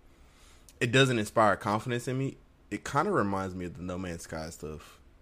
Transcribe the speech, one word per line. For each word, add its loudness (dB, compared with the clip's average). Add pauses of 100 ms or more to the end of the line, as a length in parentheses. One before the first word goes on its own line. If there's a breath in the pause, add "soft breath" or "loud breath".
(800)
it 0
doesn't 6
inspire 4
confidence -2
in -2
me. -4 (340)
It -6
kinda 0
reminds 0
me -6
of -10
the -12
No -6
Man's -8
Sky -8
stuff, -12 (220)